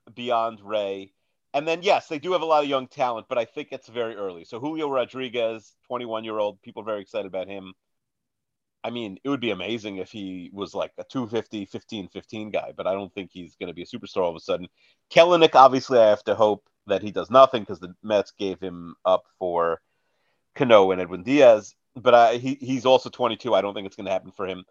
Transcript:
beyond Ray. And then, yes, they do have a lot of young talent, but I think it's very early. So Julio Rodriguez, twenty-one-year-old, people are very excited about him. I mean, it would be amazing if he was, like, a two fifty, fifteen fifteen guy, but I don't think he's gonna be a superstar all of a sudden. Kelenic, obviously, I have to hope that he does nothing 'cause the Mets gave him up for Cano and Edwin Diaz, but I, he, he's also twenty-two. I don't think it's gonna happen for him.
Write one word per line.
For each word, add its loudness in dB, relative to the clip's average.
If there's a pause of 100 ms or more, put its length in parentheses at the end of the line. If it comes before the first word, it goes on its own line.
(160)
beyond -4
Ray. -8 (400)
And -4
then, -4
yes, 0
they -8
do -6
have 0
a -4
lot 2
of -4
young -2
talent, -6
but -4
I -2
think -14
it's -16
very -8
early. -10
So -16
Julio -6
Rodriguez, -6 (120)
twenty-one-year-old, -6
people -16
are -16
very -6
excited -10
about -10
him. -16 (1120)
I -8
mean, -10
it -6
would -4
be -2
amazing -8
if -12
he -12
was, -10
like, -8
a -14
two -8
fifty, -8
fifteen -12
fifteen -14
guy, -8
but -8
I -2
don't -8
think -12
he's -18
gonna -12
be -14
a -12
superstar -6
all 0
of -8
a -14
sudden. -6 (440)
Kelenic, 6
obviously, 6
I 8
have 4
to -2
hope 0 (200)
that 0
he -10
does -6
nothing 6
'cause -12
the -16
Mets 0
gave -6
him -12 (100)
up 2 (120)
for -2 (760)
Cano 6
and -2
Edwin -8
Diaz, 4 (200)
but 4
I, 6
he, -6
he's -6
also 4
twenty-two. -2
I 4
don't -6
think -10
it's -14
gonna -10
happen -6
for -8
him. -10